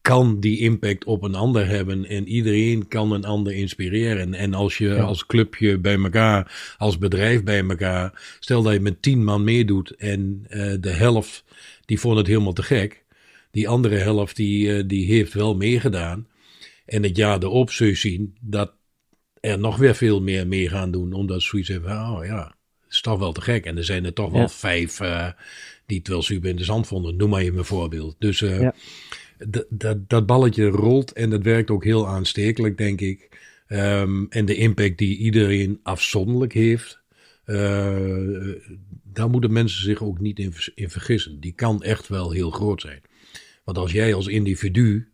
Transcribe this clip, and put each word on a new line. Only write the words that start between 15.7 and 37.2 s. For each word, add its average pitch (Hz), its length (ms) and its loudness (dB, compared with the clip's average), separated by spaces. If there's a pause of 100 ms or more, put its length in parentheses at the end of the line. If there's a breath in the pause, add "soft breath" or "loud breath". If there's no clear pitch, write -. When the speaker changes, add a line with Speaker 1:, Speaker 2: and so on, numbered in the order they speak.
Speaker 1:
En 107 160 -2
het 98 140 0
jaar 104 260 4
erop 113 280 2
zul - 160 2
je 98 80 4
zien 101 460 -4
dat 104 320 -4 (680)
er 104 180 -2
nog 104 180 0
weer 127 180 6
veel 107 280 2
meer 95 240 -2
mee 92 220 0
gaan 92 220 -4
doen, 90 220 -4
omdat 95 300 -4
ze - 60 -4
zoiets 95 200 -4
hebben 92 220 -6
van, 110 260 -6
Oh 82 80 -8
ja, 98 300 -8 (340)
is - 120 -2
toch 110 180 -2
wel 92 140 -2
te 90 80 -8
gek. 113 260 0
En 82 100 -6
er 85 80 -4
zijn 90 200 -4
er 90 80 -4
toch 98 180 -4
wel 85 100 2
Speaker 2:
Ja. 117 80 4
Speaker 1:
vijf, 87 520 -2
eh, 87 260 -4 (600 loud breath)
die 101 120 -4
het 87 100 -10
wel 90 140 -2
super 95 260 -2
interessant 92 380 -2
vonden. 87 300 -4
Noem 104 140 2
maar 98 100 2
even 90 180 -2
een 87 60 -2
voorbeeld. 80 540 -6
Dus, 104 240 0
eh, 95 180 0
Speaker 2:
Ja. 127 140 2 (760 loud breath)
Speaker 1:
d-, 117 180 -4
dat, 107 400 -4
dat 113 180 4
balletje 117 400 4
rolt 113 460 2
en 113 180 -2
dat 107 120 0
werkt 113 280 2
ook 98 140 -2
heel 110 240 2
aanstekelijk, 104 680 -2
denk 101 220 -2
ik. 98 280 -6 (380 loud breath)
Ehm, 101 600 0
en 110 160 0
de 104 100 2
impact 104 440 2
die 101 200 0
iedereen 104 640 2
afzonderlijk 110 680 -2
heeft, 113 480 2 (440 soft breath)